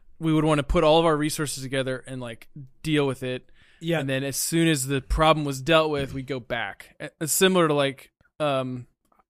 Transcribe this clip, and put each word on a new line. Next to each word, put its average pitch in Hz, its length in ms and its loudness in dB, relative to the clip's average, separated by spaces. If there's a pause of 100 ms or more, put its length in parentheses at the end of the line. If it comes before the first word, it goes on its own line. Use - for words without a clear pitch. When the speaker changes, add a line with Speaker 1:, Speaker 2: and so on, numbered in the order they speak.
(200)
Speaker 1:
we 160 140 0
would 156 120 2
wanna 151 180 2
put 170 200 2
all 156 160 6
of 165 60 4
our 156 120 4
resources 147 460 -4
together 131 440 -4
and, 131 140 -12
like, 117 260 -14 (360)
deal 147 240 2
with 131 160 -6
it. 127 280 -8 (280)
Speaker 2:
Yeah. 165 200 -2
Speaker 1:
And 139 100 -6
then 135 140 -2
as 139 140 -6
soon 165 300 0
as 139 200 0
the 139 140 -2
problem 156 440 2
was 139 160 -6
dealt 156 280 4
with, 139 240 -4
we 135 80 -8
go 131 180 -6
back. 110 600 -10
Uh, 156 80 -10 (140)
it's 156 120 -4
similar 185 340 4
to, 151 60 2
like, 139 380 -2 (280)
um, 131 460 -4 (440)